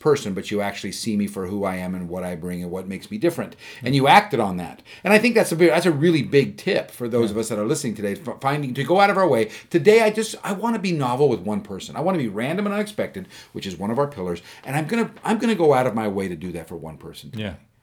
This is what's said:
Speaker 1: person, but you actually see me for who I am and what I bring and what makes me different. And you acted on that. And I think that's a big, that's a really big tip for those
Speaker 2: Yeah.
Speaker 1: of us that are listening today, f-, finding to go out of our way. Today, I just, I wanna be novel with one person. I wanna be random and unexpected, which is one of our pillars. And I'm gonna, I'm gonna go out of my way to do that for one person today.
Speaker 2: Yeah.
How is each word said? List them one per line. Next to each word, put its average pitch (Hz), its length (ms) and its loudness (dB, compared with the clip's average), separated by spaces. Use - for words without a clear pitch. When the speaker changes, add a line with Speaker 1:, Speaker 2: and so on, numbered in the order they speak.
Speaker 1:
person, 127 320 2
but 92 180 -8
you 104 80 0
actually 101 320 -4
see 107 240 -4
me 101 120 0
for 95 200 -6
who 98 160 -4
I 95 140 -2
am 90 180 -6
and 90 140 -8
what 90 160 -6
I 90 100 -6
bring 87 260 -6
and 90 80 -8
what 92 200 -8
makes 95 200 -10
me 104 80 -6
different. 123 380 -2
And 127 120 0
you 135 140 4
acted 175 320 6
on 95 160 0
that. 82 240 -10
And 190 80 4
I 214 60 10
think 233 160 2
that's 185 180 2
a - 20 0
big, 165 140 6
that's 165 160 4
a 180 80 4
really 151 300 4
big 107 340 2
tip - 340 -2
for 123 160 -8
those 117 220 2
Speaker 2:
Yeah. 101 60 -4
Speaker 1:
of - 20 -4
us 113 120 -2
that 110 100 -2
are 104 60 -2
listening 110 300 -2
today, 101 300 -4
f-, 117 160 -10
finding 139 320 -2
to 135 100 -4
go 170 160 2
out 202 100 6
of 196 80 0
our 190 120 4
way. 113 200 2
Today, 202 320 6
I 214 80 4
just, 214 340 -2
I 190 80 -2
wanna 220 280 -2
be 185 120 -2
novel 139 380 2
with 113 100 0
one 101 220 -4
person. 92 340 -12
I 117 60 -4
wanna 180 160 0
be 131 100 -2
random 131 380 -4
and 202 100 -4
unexpected, 107 540 -6
which 98 120 -8
is 92 120 -8
one 98 140 -4
of 117 80 -2
our 143 80 2
pillars. 90 340 -6
And 135 100 -4
I'm 151 120 -2
gonna, 220 220 0
I'm - 140 0
gonna 226 180 0
go 160 180 6
out 127 140 2
of 107 80 -2
my 110 140 -2
way 95 180 -2
to 90 80 -8
do 87 180 -8
that 82 140 -10
for 90 80 -12
one 78 220 -12
person 73 340 -18
today. 107 120 -8
Speaker 2:
Yeah. 98 100 -8